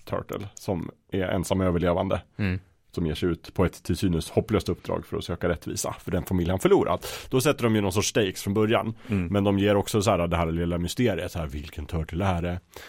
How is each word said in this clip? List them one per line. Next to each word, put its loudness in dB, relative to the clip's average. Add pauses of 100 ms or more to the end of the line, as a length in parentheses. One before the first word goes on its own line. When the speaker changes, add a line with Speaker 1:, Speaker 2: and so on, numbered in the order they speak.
Speaker 1:
turtle -6
som -4 (220)
är 0
ensam 0
överlevande. 2 (160)
Speaker 2:
Mm. -2 (320)
Speaker 1:
Som -2
ger 0
sig 0
ut -4
på 2
ett -2
till -2
synes 0
hopplöst 0
uppdrag -4
för -8
att -6
söka -4
rättvisa -4
för -10
den 0
familj 0
han 0
förlorat. 2 (240)
Då 2
sätter 2
de 4
ju 4
någon 0
sorts 0
stakes 0
från -2
början. 2 (140)
Speaker 3:
Mm. 0
Speaker 1:
Men 2
de 4
ger 6
också 2
så 4
här, 4
det 0
här 2
lilla 0
mysteriet, -2
så -6
här, -4
vilken -10
turtle -4
är 0
det? -4 (280)